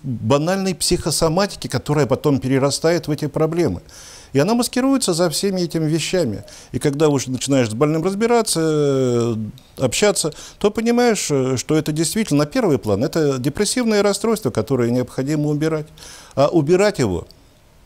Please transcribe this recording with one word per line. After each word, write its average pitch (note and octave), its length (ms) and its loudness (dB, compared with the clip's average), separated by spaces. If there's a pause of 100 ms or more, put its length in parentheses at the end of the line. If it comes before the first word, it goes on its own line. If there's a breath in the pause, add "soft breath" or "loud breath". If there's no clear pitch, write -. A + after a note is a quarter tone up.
банальной D3+ 720 0
психосоматики, F3 920 -2
которая D3 380 0
потом C3+ 340 0
перерастает C#3 640 0
в D3+ 60 -2
эти D3+ 160 -4
проблемы. D#3+ 540 -2 (520 loud breath)
И C3+ 60 4
она G3 140 2
маскируется B3 600 0
за E3+ 160 2
всеми F#3 320 -2
этими D#3+ 260 -2
вещами. D3+ 560 -2 (280 loud breath)
И B2+ 60 -6
когда D3+ 300 2
уже C3+ 220 0
начинаешь B2+ 400 0
с - 40 -6
больным D3+ 300 0
разбираться, A3 580 0
э, C3 760 0 (420)
общаться, D#3 560 0 (240 loud breath)
то G#3 120 0
понимаешь, A#3 600 0
э, C3 260 2
что - 180 -2
это D#3 180 0
действительно D#3 480 0
на D3 60 2
первый F3 320 2
план. G#2 260 0
Это D3 340 0
депрессивное G#3 640 0
расстройство, G3+ 480 0
которое A#2 400 0
необходимо C#3 580 -2
убирать. D3+ 380 -2 (480 loud breath)
А C#3 140 4
убирать F3+ 500 2
его, F#2+ 280 -2 (600)